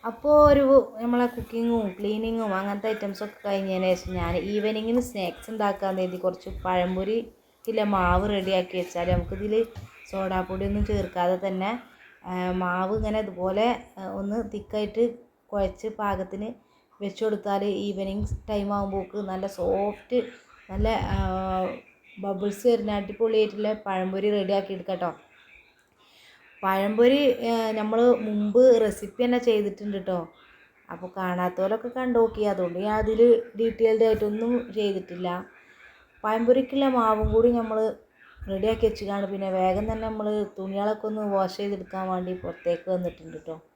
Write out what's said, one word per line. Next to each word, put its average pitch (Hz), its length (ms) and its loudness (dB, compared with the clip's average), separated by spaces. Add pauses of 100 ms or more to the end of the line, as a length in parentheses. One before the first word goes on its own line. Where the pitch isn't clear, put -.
അപ്പോ 294 440 6
ഒരു 277 520 8
നമ്മളെ 240 240 2
കുക്കിങ്ങും 233 720 -2
ക്ലീനിങ്ങും 214 560 -2
അങ്ങനത്തെ 202 340 -2
ഐറ്റംസൊക്കെ 208 580 -6
കഴിഞ്ഞതിന് 190 480 0
ശേഷം 185 180 -8
ഞാൻ 175 240 -2
ഈവനിങ്ങിന് 214 640 0
സ്നാക്സ് 208 520 -6
ഉണ്ടാക്കാന്ന് 196 500 -2
കരുതി 180 160 -4
കുറച്ച് 180 320 -4 (160)
പഴംപൊരി 185 640 -2 (360)
ഇല്ല 214 160 0
മാവ് 190 460 2
റെഡിയാക്കി 185 480 0
വെച്ചാൽ 175 340 -2
നമുക്കിതിൽ 202 540 0 (460)
സോഡാപ്പൊടിയൊന്നും 190 760 -2
ചേർക്കാതെ 185 600 0
തന്നെ, 190 320 -4 (460)
ആ, 180 260 -4
മാവ് 185 460 -2
ഇങ്ങനെ 214 220 -2
ഇതുപോലെ, 196 600 0 (180)
ആ, 190 100 -10
ഒന്ന് 202 460 -6
തിക്കായിട്ട് 214 640 -2 (300)
കുഴച്ച് 196 400 -4
പാകത്തിന് 202 680 -6 (500)
വെച്ച് 196 220 -4
കൊടുത്താൽ 202 400 -2
ഈവനിങ് 202 600 -4 (240)
ടൈം 202 240 -2
ആകുമ്പോൾക്ക് 196 440 -4
നല്ല 190 300 -6
സോഫ്റ്റ്, 196 720 -2 (480)
നല്ല, 202 200 0
ആ, 196 280 -2 (1000)
ബബിൾസ് 196 480 -2
വരുന്ന 214 240 2
അടിപൊളിയായിട്ടുള്ള 208 840 0
പഴംപൊരി 196 580 -2
റെഡിയാക്കി 196 420 0
എടുക്കാം 185 220 -6
ട്ടോ. 180 180 -4 (1500)
പഴംപൊരി, 233 840 4
ആ, 226 240 0
നമ്മൾ 226 440 4
മുമ്പ് 214 680 4
റെസിപ്പി 208 420 -2
തന്നെ 247 140 2
ചെയ്തിട്ടുണ്ട് 208 680 -2
ട്ടോ. 175 200 -4 (640)
അപ്പോൾ 180 260 -14
കാണാത്തവരൊക്കെ 185 680 -2
കണ്ടു 247 320 0
നോക്കി, 226 220 2
അതുകൊണ്ട് 185 380 0
ഞാൻ 214 180 0
അതിൽ 220 460 6 (160)
ഡീറ്റെയിൽഡ് 226 440 4
ആയിട്ടൊന്നും 220 720 0
ചെയ്തിട്ടില്ല. 180 720 -4 (800)
പഴംപൊരിക്കുള്ള 254 640 4
മാവും 220 460 2
കൂടി 226 180 6
നമ്മൾ 220 440 0 (540)
റെഡിയാക്കി 214 360 0
വെച്ചിട്ടാണ് 202 420 -2
പിന്നെ 190 220 -6
വേഗം 185 420 0
തന്നെ 220 160 -4
നമ്മൾ 214 380 -2 (140)
തുണികളൊക്കെ 202 480 -2
ഒന്ന് 214 140 -4
വാഷ് 190 360 0
ചെയ്തെടുക്കാൻ 190 520 -6
വേണ്ടി 180 240 -4
പുറത്തേക്ക് 170 560 -6
വന്നിട്ടുണ്ട് 170 480 -4
ട്ടോ. 160 240 -14 (140)